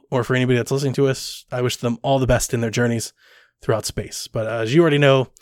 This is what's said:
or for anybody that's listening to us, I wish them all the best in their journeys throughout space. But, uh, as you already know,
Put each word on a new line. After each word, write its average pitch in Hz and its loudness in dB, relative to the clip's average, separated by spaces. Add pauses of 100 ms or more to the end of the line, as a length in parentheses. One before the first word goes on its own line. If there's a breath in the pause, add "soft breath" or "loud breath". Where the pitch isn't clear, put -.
(120)
or 123 0
for 127 0
anybody 127 2
that's 117 -2
listening 135 -2
to 139 2
us, - -6
I 123 -6
wish 123 -2
them 117 -4
all 135 2
the 127 2
best 123 2
in 120 -2
their 113 -2
journeys 117 -2 (520 soft breath)
throughout 107 -2
space. - -10
But, 113 -4
uh, 113 -4
as 113 -2
you 170 8
already 147 4
know, 135 4 (120)